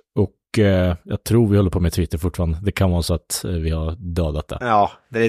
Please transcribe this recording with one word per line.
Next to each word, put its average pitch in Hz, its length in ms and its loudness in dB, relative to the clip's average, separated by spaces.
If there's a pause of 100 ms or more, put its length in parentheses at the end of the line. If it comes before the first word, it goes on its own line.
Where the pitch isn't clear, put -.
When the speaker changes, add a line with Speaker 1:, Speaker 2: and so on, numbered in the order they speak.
(180)
Speaker 1:
Och, - 400 -4
eh, 92 460 2
jag - 200 -8
tror 113 240 4
vi 101 80 4
håller 98 140 4
på 90 100 -2
med 87 120 2
Twitter 85 260 -2
fortfarande. 82 440 -2
Det 98 100 -4
kan 95 180 0
vara 87 120 0
så 90 120 -2
att, - 300 -6
eh, 107 60 -6
vi 80 200 -2
har 80 280 -4
dödat 82 500 -4
det. - 120 -10
Speaker 2:
Ja, 107 320 2 (180)
det 110 80 -4
är 113 100 2